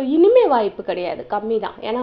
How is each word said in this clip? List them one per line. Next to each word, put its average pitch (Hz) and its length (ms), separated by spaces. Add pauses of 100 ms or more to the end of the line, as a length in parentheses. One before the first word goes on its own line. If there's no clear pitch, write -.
இனிமே 381 380
வாய்ப்பு 220 360
கிடையாது, 180 480
கம்மி 214 280
தான். 208 220
ஏன்னா 233 220